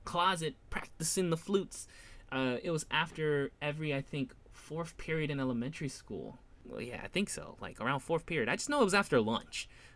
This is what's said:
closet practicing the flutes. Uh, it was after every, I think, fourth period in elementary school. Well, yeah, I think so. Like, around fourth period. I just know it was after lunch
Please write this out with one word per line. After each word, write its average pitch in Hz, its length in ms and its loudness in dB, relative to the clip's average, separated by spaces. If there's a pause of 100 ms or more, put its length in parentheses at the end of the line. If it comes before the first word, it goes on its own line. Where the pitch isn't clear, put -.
closet 175 520 2 (140)
practicing - 580 0
the 165 80 2
flutes. - 500 0 (440)
Uh, 131 320 2
it 175 80 0
was 156 200 0
after 151 600 2 (100)
every, 147 340 -2
I 139 60 0
think, 135 320 -4 (180)
fourth - 460 -8
period 156 340 0
in 143 80 -2
elementary 131 520 -2
school. - 480 -8 (260)
Well, - 160 -8
yeah, 120 240 -8
I 101 40 -8
think 196 200 0
so. - 320 -8
Like, 87 180 -8
around 135 220 0
fourth 160 240 0
period. 131 240 0
I 151 80 2
just - 140 -4
know 294 100 4
it 247 40 8
was 190 100 4
after 190 260 6
lunch - 480 0 (280)